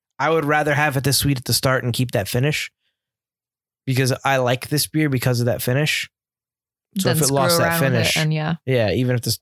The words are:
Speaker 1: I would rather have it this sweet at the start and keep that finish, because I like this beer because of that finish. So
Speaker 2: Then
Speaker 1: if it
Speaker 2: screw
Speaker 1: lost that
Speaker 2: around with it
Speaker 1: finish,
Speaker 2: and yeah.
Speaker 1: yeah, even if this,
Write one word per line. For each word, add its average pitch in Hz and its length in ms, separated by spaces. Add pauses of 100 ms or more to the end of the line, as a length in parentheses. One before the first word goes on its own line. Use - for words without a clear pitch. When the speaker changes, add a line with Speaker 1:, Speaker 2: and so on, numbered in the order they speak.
(180)
Speaker 1:
I 147 140
would 160 140
rather 151 280
have 143 240
it 131 60
this 139 160
sweet 139 180
at 123 80
the 117 80
start 131 300
and 117 100
keep 123 200
that 104 140
finish, 135 440 (1120)
because 131 260 (140)
I 135 120
like 127 320
this 151 180
beer 156 220
because 127 320
of 120 40
that 120 160
finish. 143 480 (880)
So - 120
Speaker 2:
Then - 80
Speaker 1:
if 80 40
it 117 40
Speaker 2:
screw 139 100
Speaker 1:
lost 170 240
that 170 80
Speaker 2:
around 170 140
with 131 120
it 123 40
Speaker 1:
finish, - 200
Speaker 2:
and 156 160
yeah. 156 220 (100)
Speaker 1:
yeah, 117 280
even 123 220
if 117 60
this, - 200